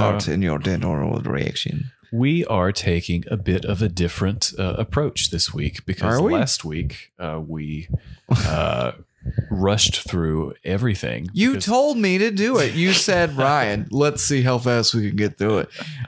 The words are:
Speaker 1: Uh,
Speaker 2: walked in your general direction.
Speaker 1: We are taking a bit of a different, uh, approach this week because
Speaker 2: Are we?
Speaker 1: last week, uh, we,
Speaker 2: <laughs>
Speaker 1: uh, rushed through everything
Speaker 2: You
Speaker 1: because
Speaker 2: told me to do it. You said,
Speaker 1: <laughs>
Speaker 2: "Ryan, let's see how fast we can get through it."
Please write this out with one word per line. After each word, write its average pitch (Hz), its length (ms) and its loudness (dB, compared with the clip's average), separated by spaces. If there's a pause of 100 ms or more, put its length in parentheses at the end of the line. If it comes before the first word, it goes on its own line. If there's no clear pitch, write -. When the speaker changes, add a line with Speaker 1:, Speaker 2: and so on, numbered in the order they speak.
Speaker 1:
Uh, 104 100 4
Speaker 2:
walked 104 160 -2
in 82 140 0
your 80 160 0
general 78 600 -2
direction. - 680 -4 (220)
Speaker 1:
We 139 340 2
are 95 240 2
taking 87 600 -2
a 113 60 0
bit 92 280 0
of 101 180 -2
a 107 60 2
different, 90 720 -2
uh, 95 200 -2
approach - 520 -2
this - 220 -2
week - 340 -6
because 110 320 0
Speaker 2:
Are 156 40 4
we? 214 120 2
Speaker 1:
last 185 300 -2
week, - 540 -6
uh, 80 260 -6
we, 76 440 -8 (400)
Speaker 2:
<laughs> 110 180 2
Speaker 1:
uh, 76 460 0 (580)
rushed 101 580 2
through 80 540 0
everything 92 720 -2
Speaker 2:
You 220 160 4
Speaker 1:
because - 140 -2
Speaker 2:
told 254 340 2
me 190 200 2
to 220 120 2
do 220 280 2
it. 127 160 2
You 175 180 2
said, 175 440 2
Speaker 1:
<laughs> - 0 -
Speaker 2:
"Ryan, 131 540 2
let's 147 320 2
see 139 200 4
how 127 160 4
fast 120 360 2
we 107 140 2
can 90 80 -2
get 104 200 0
through 104 220 2
it." 76 100 -2 (400)